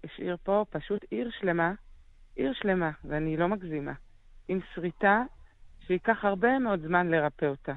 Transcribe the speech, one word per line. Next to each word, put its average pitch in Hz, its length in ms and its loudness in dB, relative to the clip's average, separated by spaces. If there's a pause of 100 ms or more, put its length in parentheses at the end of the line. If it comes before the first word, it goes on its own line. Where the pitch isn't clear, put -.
השאיר 175 400 -6
פה 202 260 2
פשוט 202 420 -6
עיר 233 180 -4 (100)
שלמה, 175 340 2 (640)
עיר 269 180 0
שלמה, 185 380 0 (140)
ואני 156 320 -2
לא 170 100 2
מגזימה, 156 460 -4 (540)
עם 185 120 -2 (140)
שריטה 196 500 2 (640)
שייקח 208 380 2
הרבה 214 340 4
מאוד 208 220 2
זמן 175 260 2
לרפא 156 380 2
אותה. 139 320 -2